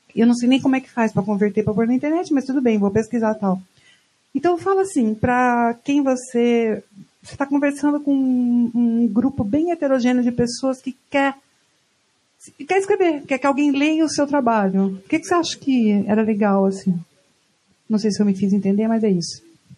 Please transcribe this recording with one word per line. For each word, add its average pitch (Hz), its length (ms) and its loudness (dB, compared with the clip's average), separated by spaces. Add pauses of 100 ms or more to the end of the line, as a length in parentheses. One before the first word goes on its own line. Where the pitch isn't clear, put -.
(160)
Eu 226 100 2
não 240 80 6
sei 240 140 -2
nem 262 120 4
como 262 160 0
é 262 40 0
que 262 100 -20
faz 220 220 -2
pra 208 100 -2
converter 208 420 0
pra 214 100 -2
pôr 226 120 0
na 233 80 0
internet, 320 400 -2
mas 269 120 0
tudo 269 160 -2
bem, 226 180 2
vou 202 100 2
pesquisar 220 460 -2
e 220 40 -16
tal. 185 220 -2 (720)
Então 320 200 0
eu 339 40 -2
falo 381 220 -2
assim, 269 360 0
pra 240 680 0
quem 285 200 0
você, 240 800 0 (380)
você - 140 -20
tá 277 100 -4
conversando 285 540 0
com 285 140 -2
um, 247 600 2
um 233 340 2
grupo 240 360 0
bem 302 280 0
heterogêneo 262 520 0
de 247 80 0
pessoas 240 500 -4
que 254 140 -10 (140)
quer, 277 260 0 (1200)
que 277 80 -14
quer 370 120 0
escrever, 381 460 0
quer 262 160 -4
que 277 80 0
alguém 285 240 2
leia 311 340 2
o 294 40 0
seu 285 180 -2
trabalho. 196 760 0
O - 60 -20
que 311 100 0
que 311 60 -18
você - 80 -2
acha 339 240 -2
que 240 340 0 (160)
era 214 140 2
legal, 202 440 2
assim? 190 320 -2 (920)
Não 220 80 0
sei 208 140 0
se 196 100 -2
eu 208 40 4
me 196 100 2
fiz 196 180 0
entender, 196 340 0
mas 226 160 0
é 214 60 2
isso. 175 320 -2 (360)